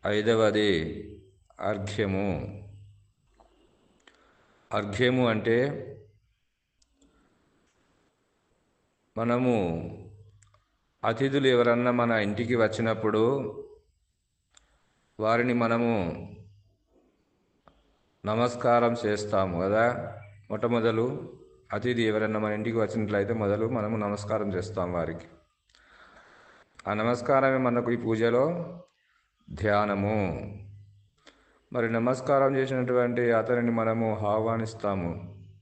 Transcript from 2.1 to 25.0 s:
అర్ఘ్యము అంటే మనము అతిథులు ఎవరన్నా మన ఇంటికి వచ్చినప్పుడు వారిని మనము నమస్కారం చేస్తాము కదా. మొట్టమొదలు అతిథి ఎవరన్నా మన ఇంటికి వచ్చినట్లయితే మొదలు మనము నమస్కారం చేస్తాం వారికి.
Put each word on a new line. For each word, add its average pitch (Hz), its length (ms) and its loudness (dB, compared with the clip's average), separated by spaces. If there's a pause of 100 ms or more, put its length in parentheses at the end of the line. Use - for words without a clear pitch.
అర్ఘ్యము 120 560 2
అంటే 110 280 2 (3500)
మనము 120 380 2 (1500)
అతిథులు 135 420 0
ఎవరన్నా 120 440 4
మన 120 200 2
ఇంటికి 113 460 0
వచ్చినప్పుడు 110 680 2 (2000)
వారిని 117 340 2
మనము 117 760 0 (2000)
నమస్కారం 120 680 2 (100)
చేస్తాము 101 540 0
కదా. 110 560 0 (340)
మొట్టమొదలు 117 840 0 (400)
అతిథి 113 300 -2
ఎవరన్నా 107 380 0
మన 107 120 -2
ఇంటికి 110 240 -4
వచ్చినట్లయితే 104 560 0
మొదలు 107 340 0
మనము 113 300 -2
నమస్కారం 104 580 -4
చేస్తాం 90 380 -4
వారికి. 82 340 -6 (1600)